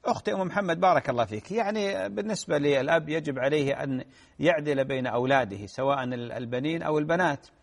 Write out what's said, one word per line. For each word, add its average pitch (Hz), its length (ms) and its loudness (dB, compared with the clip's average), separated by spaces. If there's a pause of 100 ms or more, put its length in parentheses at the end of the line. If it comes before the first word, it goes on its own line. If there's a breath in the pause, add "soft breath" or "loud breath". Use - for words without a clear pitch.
أختي 214 280 0
أم 196 80 -2
محمد، 175 380 0
بارك 175 300 4
الله 120 160 2
فيك، 107 260 -8
يعني 202 580 -2
بالنسبة 202 480 -2
للأب 147 520 2
يجب 151 300 -2
عليه 139 440 0
أن 131 200 -4 (360 loud breath)
يعدل 147 460 2
بين 131 220 -2
أولاده 120 580 2
سواء 135 380 -2
ال-، 120 280 -6
البنين 127 520 -4
أو 156 160 0
البنات 156 480 0 (160)